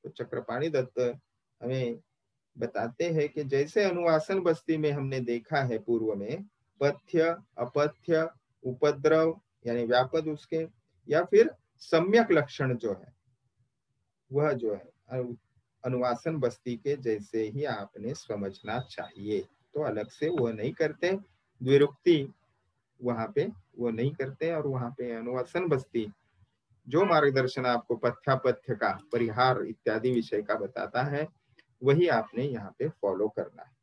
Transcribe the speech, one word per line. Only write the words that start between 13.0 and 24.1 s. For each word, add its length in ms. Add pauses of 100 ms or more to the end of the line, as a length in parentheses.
वह 220
जो 200
है 180 (180)
अनु-, 260 (480)
अनुवासन 540
बस्ती 400
के 200
जैसे 480
ही 200
आपने 500
समझना 680
चाहिए। 600
तो 420
अलग 260
से 220
वो 180
नहीं 240
करते, 380 (500)
द्विरुक्ति 720 (680)
वहां 300
पे 160 (320)
वो 140
नहीं 220